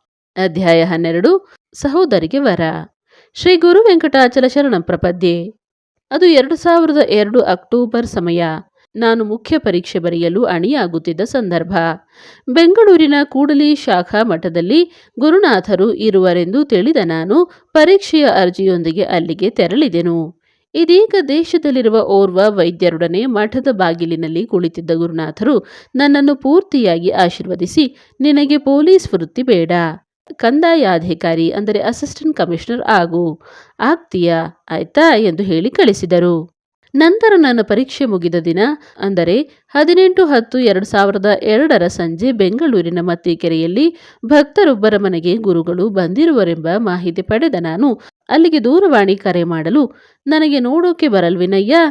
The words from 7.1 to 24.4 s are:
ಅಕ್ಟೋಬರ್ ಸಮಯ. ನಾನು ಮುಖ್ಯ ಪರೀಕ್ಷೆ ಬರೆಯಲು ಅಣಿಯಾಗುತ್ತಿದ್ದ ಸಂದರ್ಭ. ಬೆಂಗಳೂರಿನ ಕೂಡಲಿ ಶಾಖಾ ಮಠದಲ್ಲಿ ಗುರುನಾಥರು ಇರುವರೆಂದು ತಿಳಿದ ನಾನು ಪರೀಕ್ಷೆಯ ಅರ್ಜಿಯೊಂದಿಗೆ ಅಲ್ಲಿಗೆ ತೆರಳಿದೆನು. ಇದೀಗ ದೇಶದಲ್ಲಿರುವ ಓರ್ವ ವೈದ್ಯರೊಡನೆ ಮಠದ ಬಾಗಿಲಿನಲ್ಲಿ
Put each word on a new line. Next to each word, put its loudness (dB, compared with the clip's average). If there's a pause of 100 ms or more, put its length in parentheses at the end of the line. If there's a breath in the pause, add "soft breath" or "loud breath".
ಅಕ್ಟೋಬರ್ -2
ಸಮಯ. -4 (540)
ನಾನು 0
ಮುಖ್ಯ -4
ಪರೀಕ್ಷೆ -4
ಬರೆಯಲು -2
ಅಣಿಯಾಗುತ್ತಿದ್ದ -2
ಸಂದರ್ಭ. -4 (720 soft breath)
ಬೆಂಗಳೂರಿನ 4 (100)
ಕೂಡಲಿ 0
ಶಾಖಾ -2
ಮಠದಲ್ಲಿ -2
ಗುರುನಾಥರು 2
ಇರುವರೆಂದು 0
ತಿಳಿದ 0
ನಾನು 0 (280 soft breath)
ಪರೀಕ್ಷೆಯ 4
ಅರ್ಜಿಯೊಂದಿಗೆ 0
ಅಲ್ಲಿಗೆ -4
ತೆರಳಿದೆನು. -2 (340)
ಇದೀಗ 4 (120)
ದೇಶದಲ್ಲಿರುವ 0
ಓರ್ವ 0
ವೈದ್ಯರೊಡನೆ -2
ಮಠದ -4
ಬಾಗಿಲಿನಲ್ಲಿ -4